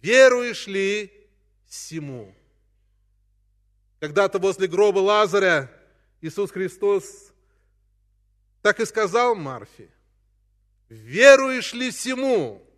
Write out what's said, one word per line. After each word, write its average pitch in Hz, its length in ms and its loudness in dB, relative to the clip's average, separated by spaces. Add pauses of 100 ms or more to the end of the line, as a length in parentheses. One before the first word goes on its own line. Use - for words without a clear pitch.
Веруешь 240 640 2
ли 196 460 -4 (560)
сему?" 131 680 -16 (1700)
Когда-то 185 400 0
возле 185 260 -2
гроба 190 320 2
Лазаря 190 720 2 (500)
Иисус 180 300 -8
Христос 190 840 -6 (1300)
так 208 180 0
и 226 40 -2
сказал 220 520 -2
Марфе: 127 520 -14 (1000)
"Веруешь 247 840 4
ли 240 200 -6
сему 240 720 -4 (120)